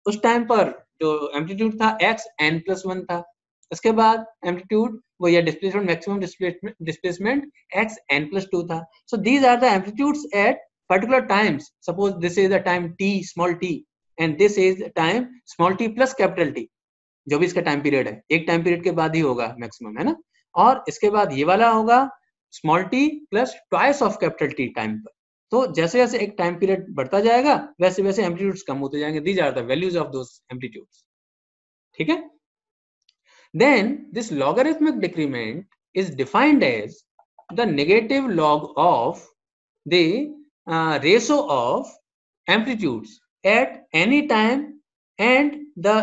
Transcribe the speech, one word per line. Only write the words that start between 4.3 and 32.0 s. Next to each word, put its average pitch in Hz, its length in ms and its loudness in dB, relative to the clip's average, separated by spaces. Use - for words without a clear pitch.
amplitude 214 540 -2
वो 175 60 2
या 170 140 6
displacement, 185 460 -2
maximum 185 320 -4
displacement, 185 640 -8
displacement 185 680 -4
X 220 200 -4
N 143 180 -2
plus 190 220 -4
two 175 120 -2
था। 170 220 -8
So 208 140 -2
these 269 240 4
are 240 120 4
the 247 80 6
amplitudes 214 640 -2
at 214 260 2
particular 226 320 2
times। 196 400 0
Suppose 190 360 -2
this 170 120 -4
is 190 140 4
the 185 160 2
time 175 240 -2
t, 196 100 0
small 175 340 -2
t, 180 80 -2
and 160 240 -2
this 208 240 4
is 190 180 0
the - 160 -12
time 202 280 0
small 185 280 0
t 226 160 -2
plus 262 240 0
capital 175 360 0
T, 113 80 -10
जो 147 120 0
भी 175 60 2
इसका 175 160 -2
time 147 200 -2
period 135 260 0
है, 107 140 -12
एक 160 160 0
time 170 160 0
period 175 200 0
के 185 80 0
बाद 160 240 0
ही 165 60 0
होगा 123 380 -2
maximum, 110 380 -14
है - 60 -4
ना? 311 120 0
और 240 320 4
इसके - 220 0
बाद 202 240 0
ये 135 100 0
वाला 196 260 4
होगा 226 300 4
small 170 400 0
t 277 140 4
plus 247 220 0
twice 277 340 2
of 202 160 -4
capital 147 360 -2
T 127 160 -2
time 107 240 -4
पर। 110 120 -20
तो 233 220 2
जैसे 165 240 0
जैसे 247 220 2
एक 202 180 -4
time 175 220 -2
period 190 260 0
बढ़ता 143 240 0
जाएगा 240 360 4
वैसे 185 200 2
वैसे 196 240 0
amplitudes 175 380 -4
कम 135 140 -8
होते 139 220 -6
जाएंगे। 151 220 -4
These 185 220 0
are 139 120 0
the 127 140 -4
values 175 320 -2
of 143 100 -8
those 131 180 -10
amplitudes, 123 480 -16
ठीक 165 120 -4